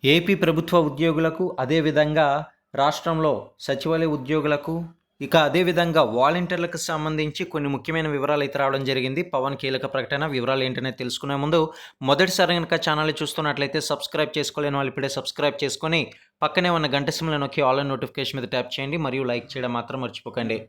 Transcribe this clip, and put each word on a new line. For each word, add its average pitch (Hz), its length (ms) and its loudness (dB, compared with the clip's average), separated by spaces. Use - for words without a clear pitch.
ఏపీ 170 300 6
ప్రభుత్వ 165 460 2
ఉద్యోగులకు, 160 640 0
అదేవిధంగా 151 640 2
రాష్ట్రంలో 151 560 2
సచివాలయ 160 480 0
ఉద్యోగులకు, 147 680 0
ఇక 143 160 0
అదేవిధంగా 165 680 4
వాలంటీర్లకు 170 680 0
సంబంధించి 156 680 -2
కొన్ని 147 260 -4
ముఖ్యమైన 156 380 -2
వివరాలు 143 360 0
అయితే 143 140 -6
రావడం 135 260 2
జరిగింది. 131 380 0
పవన్ 143 340 -2
కీలక 131 300 -4
ప్రకటన. 139 400 -2
వివరాలు 131 380 0
ఏంటనేది 127 340 -4
తెలుసుకునే 135 380 -4
ముందు, 151 240 2
మొదటిసారి 175 540 4
కనుక 165 260 0
ఛానల్ 156 320 0
చూస్తున్నట్లయితే 147 680 -2
సబ్స్క్రైబ్ - 560 -2
చేసుకోలేని 143 420 -2
వాళ్ళు 135 140 -2
ఇప్పుడే 135 180 -4
సబ్స్క్రైబ్ 143 480 -2
చేసుకొని, 156 440 0
పక్కనే 175 300 2
ఉన్న 160 180 2
గంట 139 220 0
సింబల్ 156 300 -2
నొక్కి 143 220 -2
all 135 180 4
in 143 80 -2
notification 135 480 -6
మీద 123 140 -4
ట్యాప్ 127 240 -4
చేయండి 139 240 -4
మరియు 135 260 -2
లైక్ 123 240 -4
చేయడం 123 240 -4
మాత్రం 120 280 -6
మర్చిపోకండి. 113 580 -4